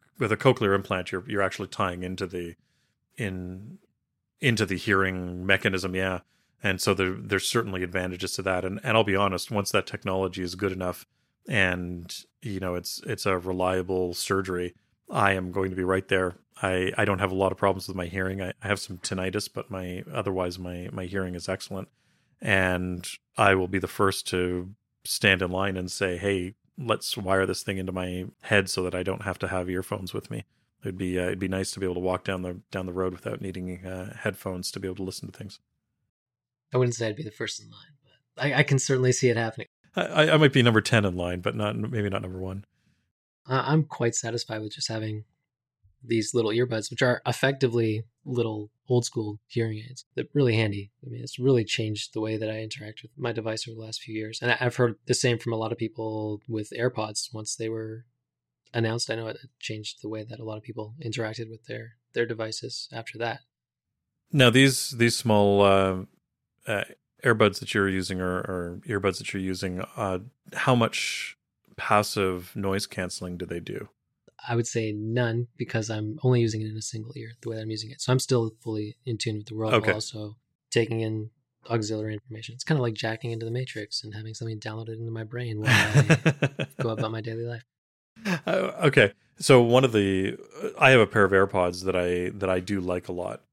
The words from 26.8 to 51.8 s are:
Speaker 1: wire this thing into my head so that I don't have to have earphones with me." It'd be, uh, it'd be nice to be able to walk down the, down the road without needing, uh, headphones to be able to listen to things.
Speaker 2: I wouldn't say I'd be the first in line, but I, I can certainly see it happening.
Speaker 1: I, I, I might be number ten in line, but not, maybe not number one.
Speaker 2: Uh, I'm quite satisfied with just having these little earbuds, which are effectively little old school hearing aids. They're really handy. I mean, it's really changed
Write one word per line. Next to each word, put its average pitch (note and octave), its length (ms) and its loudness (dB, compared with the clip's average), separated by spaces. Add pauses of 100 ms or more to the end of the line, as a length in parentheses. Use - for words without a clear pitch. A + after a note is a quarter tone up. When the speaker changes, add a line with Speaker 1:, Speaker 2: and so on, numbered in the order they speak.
Speaker 1:
wire F#2+ 300 2
this F#2+ 160 -4
thing G2 160 -4
into F#2 140 -6
my F#2 340 -4 (160)
head G2 260 4
so - 140 -2
that F2+ 120 -2
I F2+ 80 -2
don't F#2+ 200 -4
have G2 180 -4
to F#2 80 -2
have F2+ 200 -2
earphones F#2+ 460 -4
with G#2+ 160 -8
me." A2+ 140 -8 (380)
It'd F#2 160 -6
be, F2+ 200 -2
uh, F2+ 60 0
it'd F#2+ 140 -2
be F#2+ 100 -2
nice F#2+ 240 -2
to - 80 -8
be F#2+ 60 -2
able F2+ 100 -2
to F2+ 40 -4
walk F2+ 240 0
down F#2+ 180 -4
the, F2+ 180 -8 (100)
down F#2 160 -6
the F2+ 60 -8
road F#2 200 -2
without G#2+ 300 -8
needing, F#2 440 -8
uh, F#2 280 -10
headphones F#2+ 560 -6
to - 100 -10
be F#2+ 80 -6
able F#2 80 -8
to G2 60 -8
listen F#2+ 280 -10
to - 60 -20
things. - 220 -16 (1120)
Speaker 2:
I C3 60 2
wouldn't B2 160 2
say A#2 140 -2
I'd G#2 80 -6
be D3+ 60 -10
the - 80 -10
first - 300 -8
in - 80 -20
line, - 280 -20 (400)
but - 80 -4
I, B2 160 2
I - 20 8
can C#3+ 160 4
certainly B2+ 340 2
see B2+ 160 2
it A#2 80 4
happening. A2+ 300 -4 (300)
Speaker 1:
I, F#3 100 0
I, D#3+ 280 4
I - 20 8
might D3+ 160 8
be C3 100 6
number A2+ 180 8
ten G#2 240 4
in F2+ 120 0
line, F2+ 240 -2
but G#2 140 -2
not, G#2+ 220 -2
maybe G#2+ 320 -2
not G2 140 -4
number F#2 180 -8
one. F#2+ 240 -8 (840)
Speaker 2:
Uh, B2+ 180 2
I'm D3+ 180 4
quite A#2+ 300 -2
satisfied A2+ 480 -4
with G#2+ 100 -8
just - 160 -6
having A2 360 -6 (800)
these A2+ 300 0
little A2+ 180 2
earbuds, A#2 400 0
which A#2+ 120 -2
are B2 240 4
effectively A#2+ 800 0 (200)
little A2+ 460 -2 (180)
old B2 160 4
school G#2+ 420 -6
hearing A2 320 -2
aids. B2 260 -16 (100)
They're - 180 -2
really B2+ 240 4
handy. G2+ 340 0 (140)
I C3 60 -14
mean, A#2+ 120 -10
it's - 160 -12
really B2 260 4
changed G#2+ 500 -4